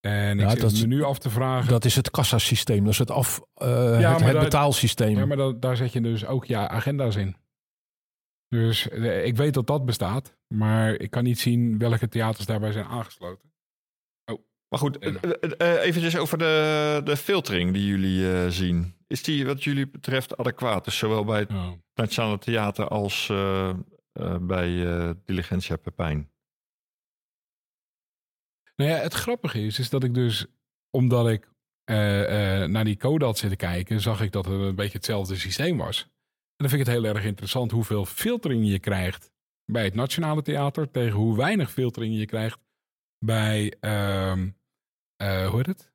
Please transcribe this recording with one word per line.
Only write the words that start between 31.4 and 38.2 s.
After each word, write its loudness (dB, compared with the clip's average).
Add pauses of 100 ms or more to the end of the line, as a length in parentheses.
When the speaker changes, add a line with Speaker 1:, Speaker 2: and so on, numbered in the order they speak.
Speaker 1:
eh, 2
eh, -2
naar 0
die 0
code 0
had 0
zitten -2
kijken, -2
zag 0
ik -2
dat -2
het -4
een -2
beetje -4
hetzelfde -4
systeem -2
was. -4 (540)
En -
dan -2
vind 2
ik 2
het 2
heel 0
erg -2
interessant -2
hoeveel -2
filtering -2